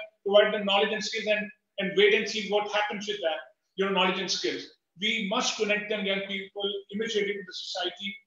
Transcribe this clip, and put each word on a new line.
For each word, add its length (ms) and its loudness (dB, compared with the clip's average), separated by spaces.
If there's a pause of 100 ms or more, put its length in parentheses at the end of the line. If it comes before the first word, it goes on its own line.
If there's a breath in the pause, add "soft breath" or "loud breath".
(260)
provide 260 8
them 140 -2
knowledge 260 2
and 100 -2
skills, 260 -6
and, 220 0 (280)
and 180 -2
wait 180 8
and 140 2
see 200 -4
what 240 0
happens 360 -2
with 100 -4
that, 200 -2 (380)
you 100 2
know, 60 0
knowledge 260 4
and 120 -2
skills. 320 -2 (380)
We 300 0
must 260 0
connect 320 0
them, 160 -2
young 160 0
people, 420 -8 (280)
immediately 420 -2
to 140 -8
the 80 -16
society. 600 -6 (100)